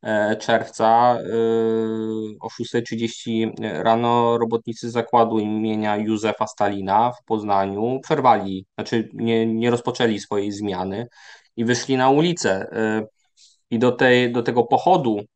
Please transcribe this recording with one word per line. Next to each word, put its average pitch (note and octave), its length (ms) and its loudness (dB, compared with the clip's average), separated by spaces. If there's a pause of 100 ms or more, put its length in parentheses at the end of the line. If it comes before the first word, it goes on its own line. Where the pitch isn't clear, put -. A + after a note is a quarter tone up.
e, G#2+ 340 0
czerwca, A#2 840 2
y, A2 1200 -2
o A2 100 -10
szóstej A#2+ 320 -4
trzydzieści A2+ 760 -4
rano A#2 760 2
robotnicy A#2 520 -4
zakładu A#2 480 2
imienia G#2+ 580 -2
Józefa G#2+ 500 -2
Stalina G2+ 680 0
w - 120 -18
Poznaniu G#2+ 800 -2
przerwali, G#2 720 2
znaczy A2 380 -4
nie, A2+ 340 0
nie A2+ 240 0
rozpoczęli A#2+ 500 0
swojej G#2 320 -4
zmiany G2+ 560 -6 (480)
i A#2 80 -2
wyszli A#2+ 320 0
na C3 140 4
ulicę. C#3 560 2 (340)
Y, A2 60 -8 (640)
i A#2 80 -2
do A#2+ 140 4
tej, B2 400 4
do A#2+ 100 0
tego A#2 220 0
pochodu B2+ 560 0 (160)